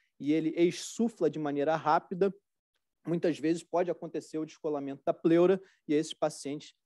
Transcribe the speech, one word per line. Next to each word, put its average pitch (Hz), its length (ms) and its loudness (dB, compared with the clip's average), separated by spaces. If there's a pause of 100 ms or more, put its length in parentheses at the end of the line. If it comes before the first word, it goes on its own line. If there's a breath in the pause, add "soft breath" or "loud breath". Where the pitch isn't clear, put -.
(220)
e 143 100 0
ele 156 240 0
exsufla 175 720 0
de 151 120 -2
maneira 143 340 0
rápida, 170 580 0 (720)
muitas 160 360 -2
vezes 160 240 -2
pode 175 260 -2
acontecer 160 480 -8
o 156 80 -6
descolamento 139 580 -8
da 170 80 0
pleura 180 480 4 (280 loud breath)
e 151 60 2
esses 156 200 0
pacientes, 151 600 -6 (120)